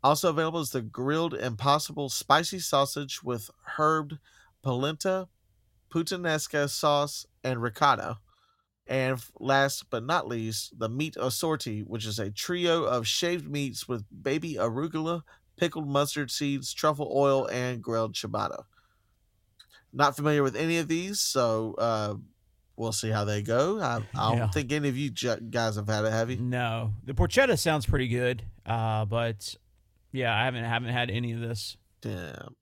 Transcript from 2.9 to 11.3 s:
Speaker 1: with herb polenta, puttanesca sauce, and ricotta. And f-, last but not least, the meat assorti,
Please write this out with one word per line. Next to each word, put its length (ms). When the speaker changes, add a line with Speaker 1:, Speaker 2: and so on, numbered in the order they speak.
Speaker 1:
with 260
herb 380
polenta, 640
puttanesca 800
sauce, 560
and 180
ricotta. 580
And 320
f-, 220
last 500
but 140
not 240
least, 500
the 100
meat 280
assorti, 680